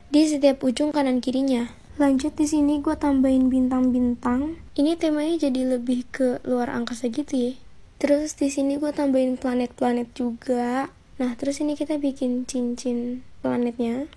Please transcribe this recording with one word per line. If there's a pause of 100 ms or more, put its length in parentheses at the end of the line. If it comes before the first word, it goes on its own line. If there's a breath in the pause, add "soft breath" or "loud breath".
(140)
di
setiap
ujung
kanan
kirinya. (280)
Lanjut
di
sini
gue
tambahin
bintang-bintang. (160)
Ini
temanya
jadi
lebih
ke
luar
angkasa
gitu
ya. (500)
Terus
di
sini
gue
tambahin
planet-planet
juga. (320)
Nah,
terus
ini
kita
bikin
cincin (240)
planetnya.